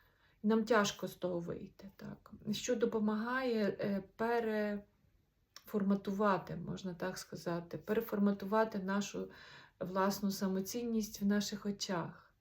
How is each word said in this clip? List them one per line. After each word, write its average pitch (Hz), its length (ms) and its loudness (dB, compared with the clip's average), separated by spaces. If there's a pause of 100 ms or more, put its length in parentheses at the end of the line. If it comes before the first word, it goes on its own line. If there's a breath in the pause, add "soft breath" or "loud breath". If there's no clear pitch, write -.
(440 soft breath)
Нам 220 200 6
тяжко 208 440 4
з - 80 -10
того 180 240 -4
вийти, - 580 -10
так. - 340 -16 (200)
Що 240 240 0
допомагає, 220 1040 0
е, 196 240 -2 (120)
переформатувати, 208 2500 0
можна 180 380 -6
так 180 240 -6
сказати, 170 600 -6
переформатувати 208 1040 2
нашу 190 520 -2 (480 loud breath)
власну 196 520 2
самоцінність 208 880 -2
в 202 40 0
наших 208 400 2
очах, 185 760 -4